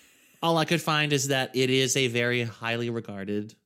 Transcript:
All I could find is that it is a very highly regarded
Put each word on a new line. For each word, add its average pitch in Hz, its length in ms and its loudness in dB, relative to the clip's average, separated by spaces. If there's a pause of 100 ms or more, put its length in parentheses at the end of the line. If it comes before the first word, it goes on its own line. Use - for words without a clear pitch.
(440)
All 165 140 4
I 156 80 2
could 160 160 0
find 151 320 0
is 135 140 2
that 131 280 0
it 131 140 2
is 131 260 2
a 135 120 2
very 120 360 0
highly 117 460 -6
regarded 104 640 -6 (120)